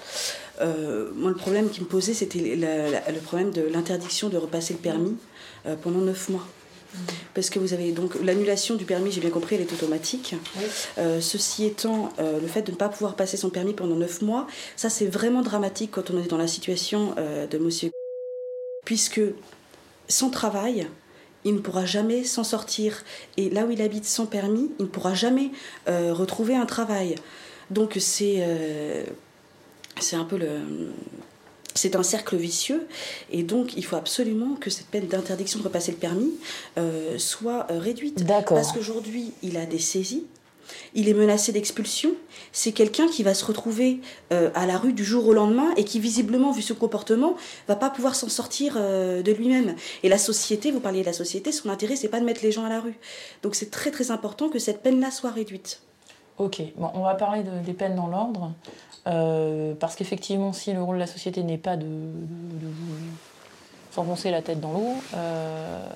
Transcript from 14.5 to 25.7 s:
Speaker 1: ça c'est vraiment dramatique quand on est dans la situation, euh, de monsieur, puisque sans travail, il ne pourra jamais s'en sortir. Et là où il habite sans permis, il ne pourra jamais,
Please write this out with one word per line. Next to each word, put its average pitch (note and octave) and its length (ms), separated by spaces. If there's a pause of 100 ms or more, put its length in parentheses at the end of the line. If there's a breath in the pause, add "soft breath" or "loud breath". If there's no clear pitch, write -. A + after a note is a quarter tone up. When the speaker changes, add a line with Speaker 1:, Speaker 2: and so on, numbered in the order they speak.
Speaker 1:
ça A3+ 140
c'est G#3 160
vraiment A3+ 360
dramatique G#3 500
quand F#3 180
on F3+ 120
est F3 60
dans E3 100
la E3 100
situation, F#3+ 720
euh, D3 280
de D3+ 120
monsieur, E3 320 (920)
puisque - 360 (880)
sans C4 220
travail, A3 560 (600 loud breath)
il G#3 80
ne G3+ 40
pourra F#3 260
jamais A3 400
s'en A#3 200
sortir. G#3+ 580 (340 loud breath)
Et G3 140
là G#3 160
où A#3+ 40
il A3 120
habite G#3+ 240
sans A3+ 200
permis, G#3+ 520
il G3+ 60
ne F3 40
pourra F#3 260
jamais, C4 360 (380 loud breath)